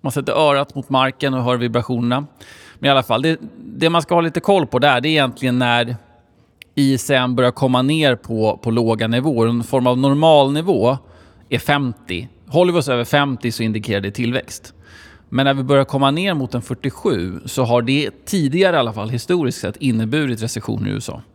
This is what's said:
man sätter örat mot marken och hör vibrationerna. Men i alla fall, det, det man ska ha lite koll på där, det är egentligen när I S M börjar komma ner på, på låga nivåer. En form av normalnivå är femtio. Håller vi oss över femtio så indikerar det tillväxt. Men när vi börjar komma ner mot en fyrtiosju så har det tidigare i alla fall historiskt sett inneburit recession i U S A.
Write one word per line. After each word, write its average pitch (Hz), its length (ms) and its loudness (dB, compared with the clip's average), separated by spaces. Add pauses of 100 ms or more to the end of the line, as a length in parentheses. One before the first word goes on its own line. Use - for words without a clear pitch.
man 139 120 -6
sätter 135 200 -4
örat 143 420 0
mot 135 140 -10
marken 131 460 0
och 131 80 -2
hör 123 140 0
vibrationerna. 120 680 -2 (520)
Men 135 100 -2
i - 20 4
alla 135 120 4
fall, 117 200 -2
det, 160 180 0 (180)
det 156 320 -2
man 170 120 2
ska 165 120 -2
ha 170 60 4
lite 165 200 -2
koll 185 260 2
på 123 120 -2
där, 127 220 4
det 135 80 -2
är - 20 2
egentligen 127 480 0
när 120 380 0 (800)
I 135 200 2
S - 160 -4
M 127 240 2
börjar 123 160 4
komma 127 320 0
ner 143 340 2
på, 110 400 -2
på - 140 -4
låga 113 380 0
nivåer. 120 400 0
En 120 140 0
form 127 240 0
av 123 120 2
normalnivå 143 1000 4 (500)
är 120 100 -2
femtio. 123 680 -2 (200)
Håller 175 240 2
vi 170 60 2
oss 135 100 -2
över 123 160 0
femtio 135 480 -2
så - 100 -6
indikerar 107 380 -2
det 101 100 -4
tillväxt. - 640 -6 (560)
Men 131 160 0
när 139 100 2
vi 135 80 -4
börjar 139 220 4
komma 135 260 0
ner 175 240 -2
mot 135 200 -4
en 117 80 -4
fyrtiosju 113 840 -4
så 127 200 -2
har 120 180 2
det 131 280 0 (160)
tidigare 170 500 2
i - 20 2
alla 117 140 0
fall 107 180 -6
historiskt 135 500 -2
sett - 160 -6
inneburit 120 680 -2
recession 107 440 -6
i 101 40 -4
U 101 60 -4
S 110 120 -8
A. - 140 -12 (120)